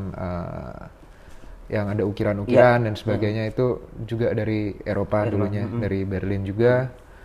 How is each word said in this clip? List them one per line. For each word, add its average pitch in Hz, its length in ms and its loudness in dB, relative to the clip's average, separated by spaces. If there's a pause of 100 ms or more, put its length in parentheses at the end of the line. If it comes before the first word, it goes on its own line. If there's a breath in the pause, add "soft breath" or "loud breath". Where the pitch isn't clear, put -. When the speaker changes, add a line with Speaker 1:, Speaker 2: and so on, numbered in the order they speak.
(140)
Speaker 1:
eh, 87 640 -6 (960 loud breath)
yang 101 160 0
ada 104 160 0
ukiran-ukiran 113 800 4
Speaker 2:
Iya. - 0 -
Speaker 1:
dan 107 80 -2
sebagainya, 107 560 0
Speaker 2:
Mm-mm. 107 80 -8
Speaker 1:
itu 127 80 4 (400)
juga 113 240 0
dari 107 560 0
Eropa 104 400 0
Speaker 2:
Eropa, 104 80 0
Speaker 1:
dulunya, 101 320 0
Speaker 2:
mm-mm. 117 160 -4
Speaker 1:
dari 98 240 0
Berlin 98 400 -2
juga. 123 480 4 (320 loud breath)